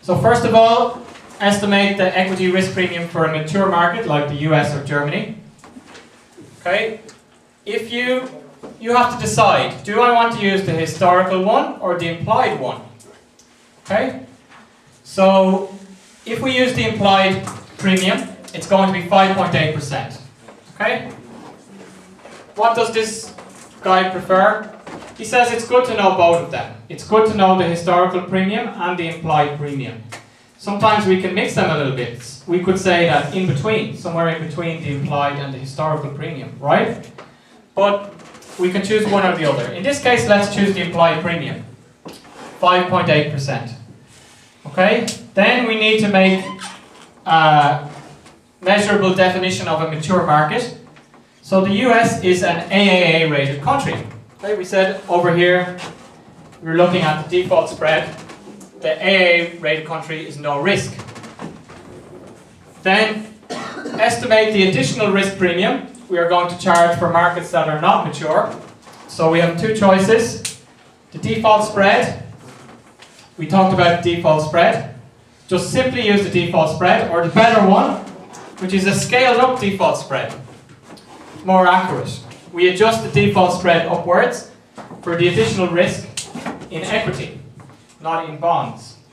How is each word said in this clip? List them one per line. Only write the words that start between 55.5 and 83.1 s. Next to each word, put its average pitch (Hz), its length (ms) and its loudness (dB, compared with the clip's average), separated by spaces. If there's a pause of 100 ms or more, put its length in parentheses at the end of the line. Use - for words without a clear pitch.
we're 160 160 -4
looking 180 240 4
at 156 260 -2
the 180 140 0
default 175 300 0
spread. 127 440 -2 (640)
The 156 120 -2 (100)
A 190 120 2
A 170 420 2
A - 20 -18
rated 156 280 -4
country 160 400 -10
is 143 100 -14
no 143 240 -4
risk. - 320 -2 (1900)
Then 214 500 0 (640)
estimate 214 560 2
the 190 160 4
additional 190 420 0
risk 190 280 0
premium 190 480 0 (200)
we 175 120 -2
are 170 100 0
going 180 200 2
to 175 100 -10
charge 170 400 4
for 175 100 0
markets 175 400 0
that 160 180 0
are 156 140 -4
not 196 240 2
mature. 151 500 -2 (520)
So 165 240 0
we 170 80 2
have 170 200 0
two 220 160 -2
choices. 202 840 2 (520)
The 156 40 -14
default 220 480 2
spread, 214 580 2 (1160)
we 151 80 -6
talked 190 260 4
about 175 300 2
the 175 120 0
default 156 320 2
spread. - 460 2 (540)
Just 175 240 -2
simply 254 340 0
use 202 160 4
the 180 80 -2
default 175 460 0
spread, - 340 2
or 170 180 0
the - 60 -4
better 220 340 6
one, - 280 4 (640)
which 185 120 -4
is 190 120 0
a 196 80 0
scaled 240 460 2
up 254 200 4
default 196 380 0
spread. - 360 -6 (1120)
More 185 240 6
accurate. 180 520 4 (340)
We 180 160 4
adjust 220 340 2
the 208 60 -6
default 202 480 2